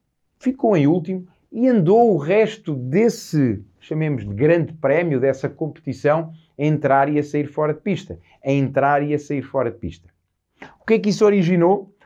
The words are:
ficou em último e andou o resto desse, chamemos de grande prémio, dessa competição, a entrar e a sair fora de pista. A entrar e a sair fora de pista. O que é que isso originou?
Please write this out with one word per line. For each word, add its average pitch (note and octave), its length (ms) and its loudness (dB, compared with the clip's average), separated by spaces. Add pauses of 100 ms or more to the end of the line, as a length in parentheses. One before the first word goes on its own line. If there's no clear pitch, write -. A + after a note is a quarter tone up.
(380)
ficou B3 380 0
em C#3+ 100 4
último F#3 400 -2 (260)
e A#3 160 0
andou A3+ 440 4
o E3 60 0
resto G3 560 0
desse, C3 920 -2 (160)
chamemos D3+ 460 -6
de G2+ 80 -8
grande D#3 400 2
prémio, D3 460 0
dessa C3+ 280 -2
competição, D3 840 -4 (260)
a C#3 60 -4
entrar C#3+ 440 2
e D3 100 0
a D3 40 -2
sair D3 240 -4
fora D3+ 260 -4
de D3+ 80 -8
pista. D#3+ 380 -6 (260)
A C3+ 60 -2
entrar C#3 520 0
e D3 120 -4
a D3 40 -2
sair D3 240 -6
fora A#2+ 280 -4
de - 80 -16
pista. - 300 -12 (720)
O - 40 -20
que A3+ 100 2
é A3+ 40 4
que G3+ 120 -2
isso G3 140 0
originou? F#3 720 2 (120)